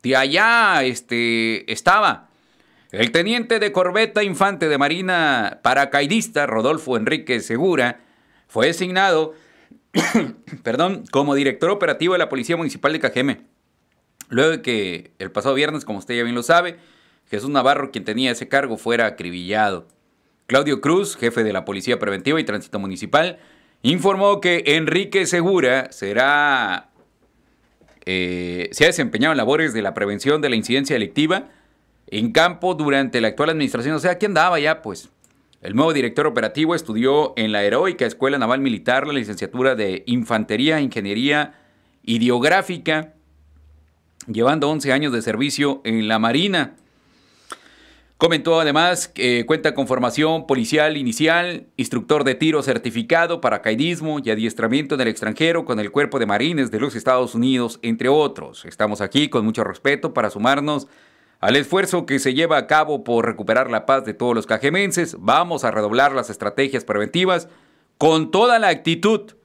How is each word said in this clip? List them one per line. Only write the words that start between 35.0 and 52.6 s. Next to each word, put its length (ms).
El 140
nuevo 180
director 340
operativo 480
estudió 640
en 140
la 120
Heroica 420
Escuela 320
Naval 220
Militar 480
la 60
licenciatura 600
de 320
Infantería, 720
Ingeniería 760
Hidrográfica, 1120
llevando 420
once 240
años 180
de 120
servicio 600
en 240
la 120
Marina. 560
Comentó 420
además 480
que 400
cuenta 260
con 140
formación 580
policial 520
inicial, 720
instructor 460
de 120
tiro 260